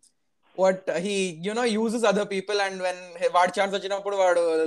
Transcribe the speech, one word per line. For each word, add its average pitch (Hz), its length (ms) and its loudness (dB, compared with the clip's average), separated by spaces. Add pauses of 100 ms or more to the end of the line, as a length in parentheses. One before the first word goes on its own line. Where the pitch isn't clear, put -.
(560)
what 190 340 0 (100)
he, 190 320 -2 (160)
you 214 60 -4
know, 240 100 -2
uses 226 400 0
other 208 220 4
people 202 420 -4
and 190 180 -8
when 180 120 -2 (240)
he, 175 60 4 (100)
వాడి 180 220 4
ఛాన్స్ 196 180 0
వచ్చినప్పుడు 196 460 -4
వాడు 175 200 4 (240)